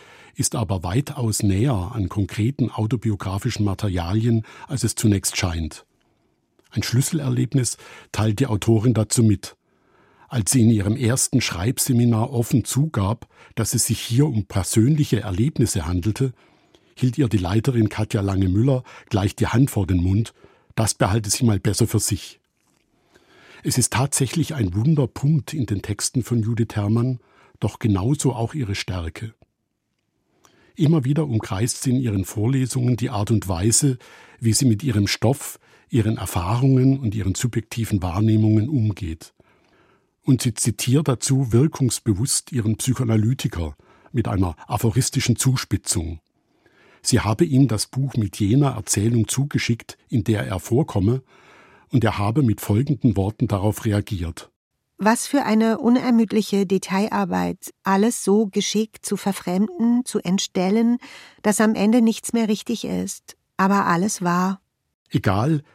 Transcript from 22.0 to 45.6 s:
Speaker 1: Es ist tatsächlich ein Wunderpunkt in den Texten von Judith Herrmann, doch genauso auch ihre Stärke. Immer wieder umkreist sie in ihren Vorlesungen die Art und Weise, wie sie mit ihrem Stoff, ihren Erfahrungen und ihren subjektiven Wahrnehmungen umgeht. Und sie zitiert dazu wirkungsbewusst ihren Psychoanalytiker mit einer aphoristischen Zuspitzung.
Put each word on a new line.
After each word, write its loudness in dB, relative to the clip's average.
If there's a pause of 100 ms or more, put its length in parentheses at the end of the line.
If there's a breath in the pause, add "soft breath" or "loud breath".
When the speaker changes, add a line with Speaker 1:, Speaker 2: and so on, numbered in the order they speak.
Speaker 1:
Es 0
ist 2
tatsächlich 0
ein -2
Wunderpunkt 0
in -2
den -4
Texten -4
von 0
Judith -2
Herrmann, 0 (400 soft breath)
doch -4
genauso 0
auch -4
ihre -4
Stärke. -8 (1400 soft breath)
Immer 2
wieder 0
umkreist -4
sie -2
in 2
ihren -2
Vorlesungen -2
die -4
Art -2
und 0
Weise, 2 (420 loud breath)
wie 2
sie 2
mit 4
ihrem 2
Stoff, 0 (300 soft breath)
ihren 2
Erfahrungen 2
und -2
ihren -2
subjektiven -4
Wahrnehmungen 2
umgeht. -4 (880 soft breath)
Und 2
sie 0
zitiert 0
dazu 0
wirkungsbewusst 0
ihren -2
Psychoanalytiker 0 (360 soft breath)
mit -2
einer -2 (120 loud breath)
aphoristischen 0
Zuspitzung. -2 (800 soft breath)